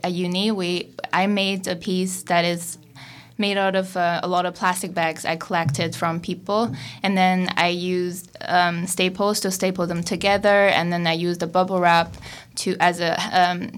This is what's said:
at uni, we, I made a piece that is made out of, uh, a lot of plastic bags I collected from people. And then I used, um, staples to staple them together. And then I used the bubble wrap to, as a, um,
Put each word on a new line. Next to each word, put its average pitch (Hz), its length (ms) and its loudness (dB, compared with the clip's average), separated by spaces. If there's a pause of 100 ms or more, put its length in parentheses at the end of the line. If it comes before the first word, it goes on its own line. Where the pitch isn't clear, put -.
at 180 100 -2
uni, 180 400 0
we, 180 420 -4 (180)
I 185 140 4
made 196 420 0
a 180 80 -2
piece 185 460 -2
that 170 240 2
is 175 320 -4 (580)
made 202 200 0
out 190 180 2
of, 185 220 -2
uh, 175 260 0
a 180 60 -2
lot 180 180 2
of 180 80 -4
plastic 185 400 -2
bags 160 300 -2
I 165 120 -2
collected 165 600 -2
from 170 240 -2
people. 202 520 -2 (300)
And 196 140 0
then 185 400 2
I 175 120 4
used, 180 640 -4 (120)
um, 175 440 2
staples 190 540 0
to 190 100 -2
staple 185 360 -2
them 170 160 -2
together. 202 640 4
And 175 240 2
then 175 140 0
I 165 80 2
used 170 260 -2
the 175 60 -2
bubble 185 340 2
wrap 170 360 4 (400)
to, 185 220 -2
as 175 220 2
a, 170 160 0 (160)
um, 180 460 2